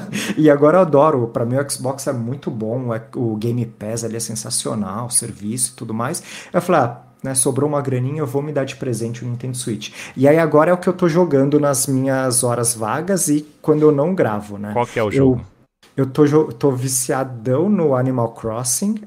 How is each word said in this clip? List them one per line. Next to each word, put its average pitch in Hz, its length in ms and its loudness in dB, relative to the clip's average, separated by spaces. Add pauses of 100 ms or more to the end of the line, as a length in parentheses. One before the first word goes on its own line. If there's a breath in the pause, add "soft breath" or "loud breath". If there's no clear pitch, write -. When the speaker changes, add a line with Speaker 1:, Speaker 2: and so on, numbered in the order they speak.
(200)
Speaker 1:
<laughs> - 180 -6
e 156 120 6
agora 147 280 6
eu 190 40 8
adoro. 143 460 4
Pra 117 180 -4
mim 120 120 -2
o 135 120 -2
Xbox - 380 -6
é 143 60 0
muito 120 380 -6
bom, 117 420 -4
é, 110 80 -6 (140)
o 113 200 -2
Game 120 300 -2
Pass 113 380 -8
ali 110 120 -6
é 117 40 -6
sensacional, 117 880 -6
o 123 40 -12
serviço 107 600 -4
e - 20 -20
tudo 113 180 -10
mais. 123 280 -4 (320 loud breath)
Eu 180 80 2
falei, 165 200 2
"Ah, 123 200 -2 (220)
né, 131 120 -6
sobrou 143 320 0
uma 147 140 -2
graninha, 131 380 -2
eu 147 80 -4
vou 135 140 -2
me 151 120 -6
dar 135 120 -2
de 135 100 -10
presente 117 500 -6
o - 20 -6
Nintendo 127 300 -6
Switch." - 340 -6 (240 loud breath)
E 131 120 4
aí 156 100 6
agora 156 340 4
é - 20 6
o 180 40 2
que 180 100 -6
eu 180 60 4
tô 180 160 2
jogando 147 500 4
nas 143 280 0
minhas 131 560 0
horas 117 320 0
vagas 147 540 -2
e 147 120 2 (200)
quando 151 200 2
eu 151 100 8
não 147 220 2
gravo, 104 460 -2
né? 104 120 -8
Speaker 2:
Qual 120 140 0
que 120 140 -6
é 113 40 2
o 104 60 0
Speaker 1:
Eu 131 300 4
Speaker 2:
jogo? - 40 -10 (540)
Speaker 1:
eu 139 80 0
tô 131 220 2
jo-, 151 260 2
tô 143 180 0
viciadão 131 1000 -2
no 165 260 2
Animal 127 380 0
Crossing. 127 720 -4